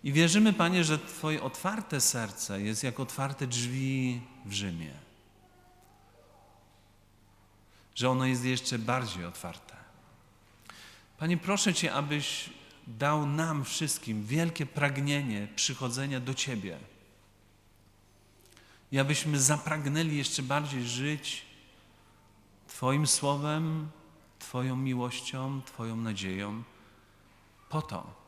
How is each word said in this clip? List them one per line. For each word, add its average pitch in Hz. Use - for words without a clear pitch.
I 139
wierzymy, 185
Panie, 175
że 156
Twoje -
otwarte 185
serce 101
jest 110
jak 127
otwarte 139
drzwi 127
w 101
Rzymie. 87
Że 123
ono 131
jest 123
jeszcze 127
bardziej 113
otwarte. -
Panie, 165
proszę 196
Cię, -
abyś 147
dał 143
nam 147
wszystkim 110
wielkie 160
pragnienie 139
przychodzenia 131
do 127
Ciebie. 98
I 135
abyśmy 147
zapragnęli 151
jeszcze 139
bardziej 139
żyć 131
Twoim 139
słowem, 156
Twoją 127
miłością, 131
Twoją 113
nadzieją, 101
po 151
to -